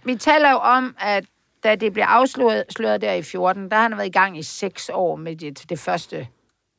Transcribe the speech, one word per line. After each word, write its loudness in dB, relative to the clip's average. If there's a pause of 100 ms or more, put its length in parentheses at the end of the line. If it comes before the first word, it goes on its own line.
Vi -2
taler 4
jo 4
om, 2
at 0 (400)
da 4
det -2
blev 0
afsløret, 2
sløret -2
der -2
i -2
fjorten, -2
der -2
har 4
han -2
været -4
i -8
gang 2
i -10
seks -8
år 0
med -10
det, -14
det -6
første -6 (520)